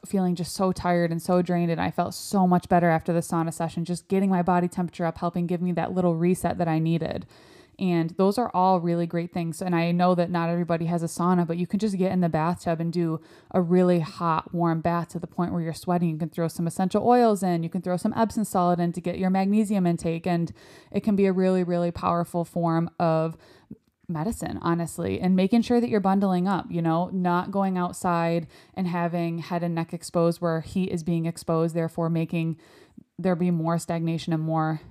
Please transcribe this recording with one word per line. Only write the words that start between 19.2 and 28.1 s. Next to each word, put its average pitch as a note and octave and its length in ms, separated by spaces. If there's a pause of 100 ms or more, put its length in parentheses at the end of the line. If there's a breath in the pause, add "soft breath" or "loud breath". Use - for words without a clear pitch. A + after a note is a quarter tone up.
magnesium G3 560
intake. E3 400
And E3+ 240 (400 loud breath)
it G3+ 80
can G#3 160
be G3 100
a F#3+ 60
really, F#3 320
really F3 260
powerful E3+ 560
form E3 420 (120)
of E3 360 (720 soft breath)
medicine, E3+ 540
honestly, E3+ 580
and F#3 160
making F#3+ 280
sure A#3+ 180
that A#3 80
you're G#3+ 120
bundling F#3+ 460
up, G3 220
you E3+ 140
know, E3 280
not F3+ 380
going F#3+ 300
outside E3+ 680 (300 loud breath)